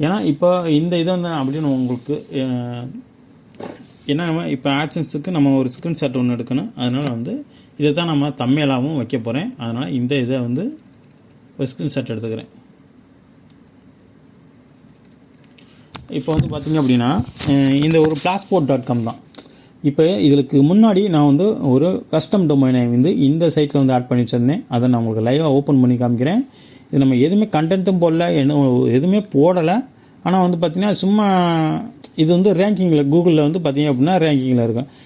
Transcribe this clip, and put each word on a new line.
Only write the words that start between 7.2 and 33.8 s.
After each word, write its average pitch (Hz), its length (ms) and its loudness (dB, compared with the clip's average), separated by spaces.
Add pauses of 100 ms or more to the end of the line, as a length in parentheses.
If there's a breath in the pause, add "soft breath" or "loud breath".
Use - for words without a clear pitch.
இதை 147 140 0
தான் 170 140 -4
நம்ம 147 220 0
தம்ப்நெயிலாவும் 139 680 -2
வைக்க 123 220 -4
போறேன். 135 400 -6
அதனால 123 320 -8
இந்த 127 260 -4
இதை 131 220 -2
வந்து 139 400 -6 (800)
ஒரு 123 100 -4
ஸ்க்ரீன்ஷாட் 139 400 -8
எடுத்துக்கிறேன். 110 380 -8 (3750 loud breath)
இப்போ 147 220 -4
வந்து 151 260 -2
பார்த்தீங்க 151 240 0
அப்படின்னா, 127 420 2 (260)
அ, - 20 2 (220)
இந்த 156 260 2
ஒரு 156 140 2 (100)
பிளாஸ்போர்ட் 180 400 0
டாட் 127 200 0
காம் 117 180 -2
தான். 117 140 -6 (680 loud breath)
இப்போ 165 380 2
இதுக்கு 143 420 4
முன்னாடி 202 460 4
நான் 151 180 2
வந்து 147 420 2
ஒரு 156 420 2
கஸ்டம் 165 360 0
டொமைனை 127 440 2
வந்து 139 280 2
இந்த 156 280 2
சைட்ல 147 260 0
வந்து 131 200 2
ஆட் 123 160 0
பண்ணி 123 160 0
வச்சிருந்தேன். 123 440 -2
அதை 123 200 0
நான் 117 160 0
உங்களுக்கு 110 260 -2
லைவா 156 160 0
ஓப்பன் 139 340 2
பண்ணி 123 160 2
காமிக்கிறேன். 127 500 0 (440 loud breath)
இது - 80 0
நம்ம 135 160 4
எதுவுமே 170 300 2
கண்டென்ட்டும் 185 560 0
போடல, 170 340 2
என்ன, 139 500 2
எதுவுமே 156 360 2
போடல. 180 640 2 (380 loud breath)
ஆனா 180 240 2
வந்து 175 200 0
பார்த்தீங்கன்னா, 185 240 -2
சும்மா 190 640 2 (600)
இது 160 160 2
வந்து 185 220 4
ரேங்கிங்கில், 175 540 2
Google-ல 156 420 4
வந்து 180 80 -2
பார்த்தீங்க 147 260 0